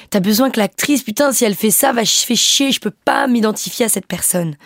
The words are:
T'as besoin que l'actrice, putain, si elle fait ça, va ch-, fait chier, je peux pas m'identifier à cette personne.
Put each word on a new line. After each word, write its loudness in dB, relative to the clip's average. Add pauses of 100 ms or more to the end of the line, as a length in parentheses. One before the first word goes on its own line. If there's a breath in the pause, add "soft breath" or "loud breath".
T'as 0
besoin 2
que -2
l'actrice, -2
putain, 0
si 2
elle 0
fait 0
ça, 2
va 0
ch-, 0
fait -2
chier, 2
je -2
peux -4
pas 0
m'identifier 0
à 0
cette -4
personne. -4